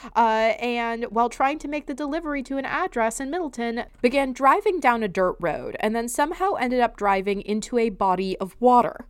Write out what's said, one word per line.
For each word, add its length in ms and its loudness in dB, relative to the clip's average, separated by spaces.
uh, 440 4
and 440 -4
while 240 0
trying 320 0
to 80 -10
make 180 -6
the 80 -6
delivery 500 -4
to 140 -6
an 60 -6
address 560 -2
in 100 -6
Middleton, 540 -4
began 300 2
driving 480 4
down 220 2
a 60 0
dirt 320 0
road 400 -4
and 140 0
then 140 -4
somehow 460 0
ended 260 0
up 160 2
driving 460 0
into 360 -2
a 120 2
body 480 0
of 220 -6
water. 500 4